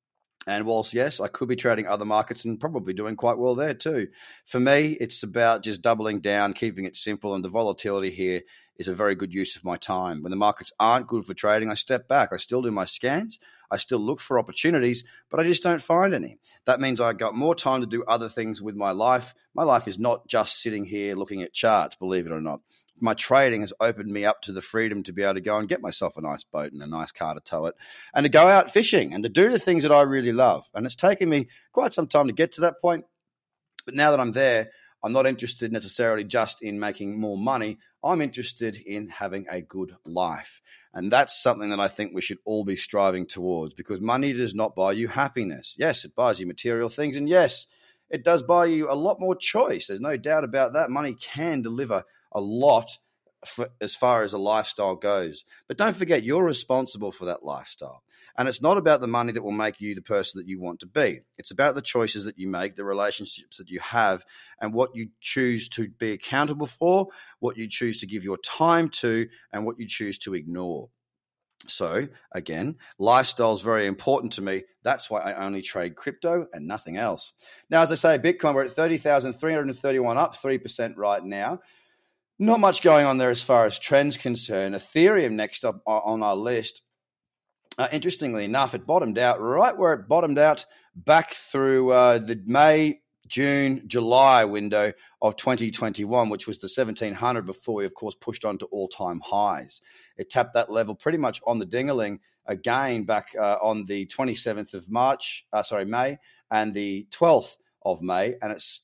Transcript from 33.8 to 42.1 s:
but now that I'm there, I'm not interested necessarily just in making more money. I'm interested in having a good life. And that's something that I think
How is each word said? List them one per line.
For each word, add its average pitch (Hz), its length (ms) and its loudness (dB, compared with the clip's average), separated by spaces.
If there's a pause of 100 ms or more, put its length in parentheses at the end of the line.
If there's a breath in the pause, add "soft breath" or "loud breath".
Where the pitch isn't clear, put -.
but 123 100 -12
now 147 160 6
that 143 80 4
I'm 120 120 0
there, 120 380 2 (340 soft breath)
I'm 113 80 -4
not 131 160 4
interested 117 460 -4
necessarily 110 500 -2
just 110 380 -2
in 104 180 -8
making 104 400 -6
more 104 180 -4
money. 110 420 -4 (220 soft breath)
I'm 165 200 0
interested 117 560 -6
in 101 320 -12
having 98 400 -8
a 90 100 -8
good 90 360 -10 (100)
life. 82 560 -6 (320 soft breath)
And 92 180 -4
that's 131 300 2
something 104 300 0
that 101 100 -2
I 98 80 2
think 101 240 -8